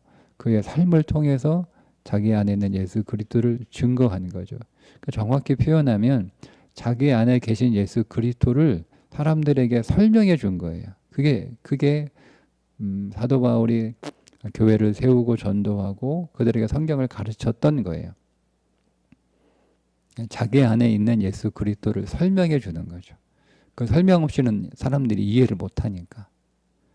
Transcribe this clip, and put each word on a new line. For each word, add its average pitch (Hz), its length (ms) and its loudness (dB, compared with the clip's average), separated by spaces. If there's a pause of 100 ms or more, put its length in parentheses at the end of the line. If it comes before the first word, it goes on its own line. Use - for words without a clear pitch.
(380)
그의 107 240 0
삶을 165 400 2
통해서 151 640 0 (360)
자기 107 300 0
안에 104 200 2
있는 101 220 0
예수 95 300 -4
그리스도를 117 560 -2 (100)
증거한 120 600 0
거죠. 92 280 -12 (420)
그러니까 - 120 -10
정확히 127 420 -2
표현하면 123 760 0 (420)
자기 123 400 -2
안에 120 280 2
계신 113 340 0
예수 101 300 0
그리스도를 120 800 0 (260)
사람들에게 147 720 0
설명해 208 560 4
준 95 180 -2
거예요. 85 300 -8 (240)
그게, 135 500 0
그게, 143 480 -2 (720)
음, 98 320 -6
사도 127 300 0
바울이 117 500 0 (640)
교회를 107 400 4
세우고 123 420 2
전도하고 104 960 -4
그들에게 110 360 0
성경을 143 400 -2
가르쳤던 113 760 -2
거예요. 85 300 -8 (2250)
자기 120 320 2
안에 117 280 4
있는 107 300 2
예수 98 300 -2
그리스도를 104 560 -4
설명해 170 540 0
주는 85 280 -10
거죠. 87 260 -18 (640)
그 120 80 -4
설명 175 380 4
없이는 117 500 0
사람들이 123 500 -2
이해를 110 320 2
못 - 280 -8
하니까. 98 420 -10 (680)